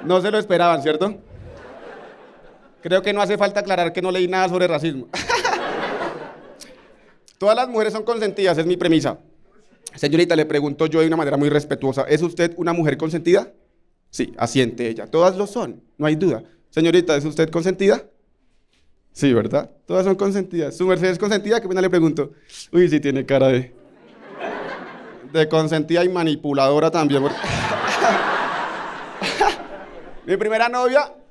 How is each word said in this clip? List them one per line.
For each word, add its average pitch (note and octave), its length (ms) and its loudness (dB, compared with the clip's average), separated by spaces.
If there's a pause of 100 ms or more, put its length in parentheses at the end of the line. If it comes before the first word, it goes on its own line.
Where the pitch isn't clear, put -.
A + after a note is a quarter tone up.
No F#3 160 2
se F#3+ 100 0
lo G#3+ 80 2
esperaban, E3+ 440 2
¿cierto? D#3 340 0 (1600)
Creo F3+ 220 0
que G#3 100 -2
no G3+ 80 -2
hace G3+ 160 0
falta G3 220 0
aclarar F3+ 340 -2
que F#3 80 -4
no F#3 120 -2
leí F3+ 160 0
nada F#3 200 0
sobre F3+ 200 2
racismo. D3 420 -4
<laughs> - 2250 -8
Todas G#3 180 4
las B3+ 120 0
mujeres G#3+ 240 -2
son G#3+ 120 -6
consentidas, G3 520 0
es D#3+ 100 -2
mi F3 100 0
premisa. E3 420 2 (800)
Señorita, E3 400 2
le D#3 100 2
pregunto D3 400 0
yo D#3 140 2
de D#3+ 80 4
una E3 80 2
manera C#3+ 200 0
muy C#3+ 120 2
respetuosa, C#3 600 0
¿es D3+ 140 4
usted E3+ 340 0
una E3+ 160 -2
mujer D#3 240 0
consentida? E3 540 0 (600)
Sí, - 280 -6
asiente A#2+ 500 0
ella. A2+ 200 -8
Todas F3+ 280 4
lo G3 120 -4
son, G3 340 -8 (160)
no D3+ 80 -2
hay D#3 80 2
duda. D#3 300 0 (260)
Señorita, E3 460 2
¿es C#3+ 80 -2
usted D#3+ 260 0
consentida? F#3 540 0 (1080)
Sí, C#3 220 2
¿verdad? A#2 400 0 (140)
Todas F3+ 180 0
son F#3+ 100 4
consentidas. F#3+ 640 -2
¿Su F#3 100 0
merced F#3 220 2
es F3 100 -2
consentida? G#3 420 0
¿Qué A3 60 -12
pena F#3 140 -2
le F#3 100 2
pregunto? D#3 400 2 (420)
Uy, F3 160 6
sí D3+ 120 2
tiene C3+ 260 -2
cara C3+ 220 4
de, B2+ 260 2 (1600)
de D#3 160 4
consentida D#3+ 560 2
y F3+ 40 4
manipuladora D3+ 840 2
también. C#3+ 380 2
<laughs> - 40 -6 (3000)
Mi F#3 100 2
primera A3 320 2
novia B3+ 440 2 (180)